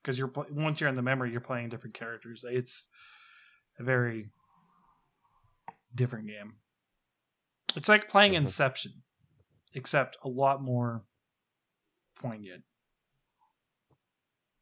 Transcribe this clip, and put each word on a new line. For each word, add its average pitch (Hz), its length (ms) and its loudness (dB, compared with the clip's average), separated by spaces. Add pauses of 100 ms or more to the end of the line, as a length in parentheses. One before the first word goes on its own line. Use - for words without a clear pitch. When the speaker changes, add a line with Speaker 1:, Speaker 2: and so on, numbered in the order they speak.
Speaker 1:
'cause 127 140 -2
you're 135 120 -2
pl-, 143 200 -6
once 151 320 -2
you're 147 80 2
in 127 60 0
the 127 60 -2
memory, 127 300 0
you're 120 100 -4
playing 120 280 -6
different 113 240 -12
characters. 117 540 -12
It's 123 400 -2 (920)
a 123 40 -10
very 117 480 0 (1600)
different 120 340 -2
game. 107 280 -14 (1200)
It's 147 140 -2
like 208 200 6
playing 202 240 8
Speaker 2:
Mm-hmm. 151 120 4
Speaker 1:
Inception, - 580 -2 (720)
except 131 480 -2
a 135 40 -6
lot 135 360 2
more 120 400 -2 (1160)
poignant. 104 440 -12 (2000)